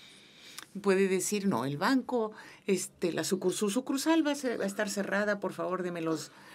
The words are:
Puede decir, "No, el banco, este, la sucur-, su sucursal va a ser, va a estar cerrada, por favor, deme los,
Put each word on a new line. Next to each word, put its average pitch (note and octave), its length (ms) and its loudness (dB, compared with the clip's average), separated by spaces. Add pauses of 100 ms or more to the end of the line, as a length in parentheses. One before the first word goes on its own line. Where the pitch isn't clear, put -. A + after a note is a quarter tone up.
(840)
Puede F#3+ 260 4
decir, G3 400 0
"No, B2 160 2
el C#3+ 140 -2
banco, A#3 540 0 (340)
este, F#3+ 480 0
la D#3+ 100 -2
sucur-, F#3 300 0
su G#3 160 0
sucursal C#4+ 560 2
va D4 60 2
a - 20 -2
ser, C4 260 -4
va - 40 0
a - 20 0
estar G3+ 240 -2
cerrada, G3+ 500 0
por F#3 140 -4
favor, F3+ 280 -4
deme F3 200 -6
los, D#3+ 300 -2 (220)